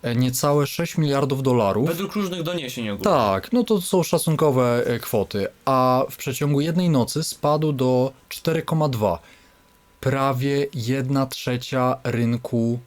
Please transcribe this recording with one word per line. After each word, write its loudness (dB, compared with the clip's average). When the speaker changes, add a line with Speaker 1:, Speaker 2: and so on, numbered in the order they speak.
Speaker 1:
e, -2
niecałe 2
sześć -4
miliardów 0
dolarów. 2
Speaker 2:
Według -4
różnych -4
doniesień -6
ogólnie. -6
Speaker 1:
Tak, 2
no 2
to 0
są 0
szacunkowe, 2
e, -2
kwoty, -2
a 2
w -16
przeciągu -2
jednej 0
nocy 0
spadł 0
do 2
cztery -2
koma 0
dwa. 0
Prawie 0
jedna -2
trzecia -2
rynku 0